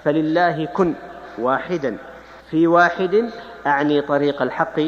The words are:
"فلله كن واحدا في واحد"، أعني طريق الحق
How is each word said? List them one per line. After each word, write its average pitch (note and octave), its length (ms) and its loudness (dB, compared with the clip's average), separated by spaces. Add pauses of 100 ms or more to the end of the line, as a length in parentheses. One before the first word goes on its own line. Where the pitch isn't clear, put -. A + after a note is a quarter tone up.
"فلله D#3+ 600 0
كن E3+ 280 0 (460)
واحدا B2+ 580 -2 (520)
في E3 180 4
واحد"، F3 640 4 (380)
أعني D3 340 2
طريق C#3+ 400 0
الحق - 460 -2